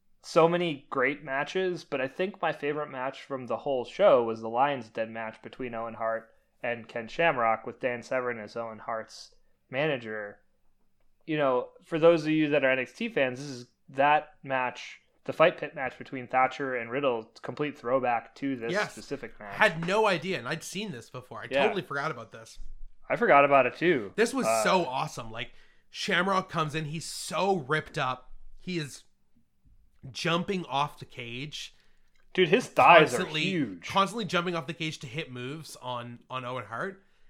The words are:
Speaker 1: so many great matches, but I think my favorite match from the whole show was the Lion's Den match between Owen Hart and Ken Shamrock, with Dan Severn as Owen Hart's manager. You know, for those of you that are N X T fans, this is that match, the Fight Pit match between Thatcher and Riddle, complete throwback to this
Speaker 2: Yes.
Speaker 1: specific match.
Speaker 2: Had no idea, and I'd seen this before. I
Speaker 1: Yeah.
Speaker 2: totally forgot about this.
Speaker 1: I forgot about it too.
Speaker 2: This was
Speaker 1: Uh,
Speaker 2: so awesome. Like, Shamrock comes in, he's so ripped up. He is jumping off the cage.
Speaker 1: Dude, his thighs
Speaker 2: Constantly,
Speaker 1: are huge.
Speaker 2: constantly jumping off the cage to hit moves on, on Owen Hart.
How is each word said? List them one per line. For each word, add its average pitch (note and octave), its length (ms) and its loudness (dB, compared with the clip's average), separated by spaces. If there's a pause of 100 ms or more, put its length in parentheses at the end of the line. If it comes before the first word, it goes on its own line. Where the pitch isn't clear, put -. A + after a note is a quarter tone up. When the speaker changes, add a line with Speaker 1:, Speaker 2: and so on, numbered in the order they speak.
(220)
Speaker 1:
so E3 260 6
many E3+ 400 -2
great C#3 340 0
matches, D#3 640 -2
but C#3 160 -4
I C3 80 -2
think F#3+ 320 -6
my D#3+ 120 0
favorite D3 380 -4
match C3+ 300 -6
from B2+ 260 -8
the A2+ 120 -2
whole B2+ 260 -2
show C#3+ 400 6
was A2+ 160 -4
the A2+ 80 -8
Lion's B2 400 0
Den A2 240 -6
match A2+ 300 -10
between A#2 320 -10
Owen A2+ 200 -6
Hart A2+ 360 -4 (320)
and A#2 260 -4
Ken A2+ 200 -8
Shamrock, A#2+ 580 2
with A#2 140 -12
Dan A#2+ 220 -2
Severn B2 360 -2
as G#2 180 -12
Owen A2+ 220 -8
Hart's - 560 -10 (340)
manager. A2+ 680 -4 (880)
You D#3 120 -2
know, B2+ 300 2 (160)
for E3 140 -4
those D#3+ 260 8
of D#3 60 0
you D#3 200 2
that C#3+ 140 4
are C3 60 4
N C3 80 4
X B2 140 -6
T A#3 160 -6
fans, C3 300 0
this C#3+ 100 -10
is B2 180 -12 (240)
that D3 520 2
match, B2+ 580 -4 (240)
the C3 80 -6
Fight E3+ 240 4
Pit - 180 -10
match C3+ 220 -6
between B2+ 300 -10
Thatcher C3 500 0
and A#2 140 -6
Riddle, B2 400 -2 (120)
complete C#3 360 -6
throwback A#2+ 580 0
to C3+ 200 -4
this A2+ 160 -6
Speaker 2:
Yes. F#3+ 200 -2
Speaker 1:
specific - 480 -12
match. G2+ 140 -12
Speaker 2:
Had E3+ 320 2
no G#3+ 200 2
idea, F3 320 0
and A#2 100 -10
I'd D#3 160 -6
seen G3+ 280 -8
this A#2 160 -14
before. A#2+ 320 -14
I A2+ 100 -10
Speaker 1:
Yeah. C#3 120 2
Speaker 2:
totally B2 200 0
forgot C#3+ 280 -6
about A#2 220 -12
this. A2+ 260 -18 (500)
Speaker 1:
I C#3 80 0
forgot C#3+ 280 8
about C#3 220 6
it A#2+ 100 -4
too. C#3 400 2
Speaker 2:
This A3+ 180 0
was B3+ 120 0
Speaker 1:
Uh, A3 180 2
Speaker 2:
so F3+ 220 4
awesome. B2+ 440 -6
Like, A#2 220 -10 (380)
Shamrock F#3 600 0
comes D#3 240 -2
in, D#3+ 120 -4
he's D#3 200 -8
so F#3 500 -2
ripped D3+ 420 -2
up. C3 340 -4 (260)
He F3+ 200 -6
is C#3+ 260 -10 (1080)
jumping E3+ 540 -2
off C#3 320 -2
the C3 80 -14
cage. B2+ 680 -12 (600)
Speaker 1:
Dude, F3+ 140 4
his F3 180 4
thighs D3+ 440 10
Speaker 2:
Constantly, D#3 320 -2
Speaker 1:
are - 20 0
huge. C#3+ 440 -2
Speaker 2:
constantly G3 380 0
jumping F3 300 -2
off D#3 100 -6
the E3 80 -8
cage D#3 240 -6
to - 80 -14
hit C3+ 260 -10
moves C3 480 -10
on, A#2+ 380 -10 (100)
on B2+ 160 -8
Owen B2 220 -6
Hart. C#3+ 360 -8 (280)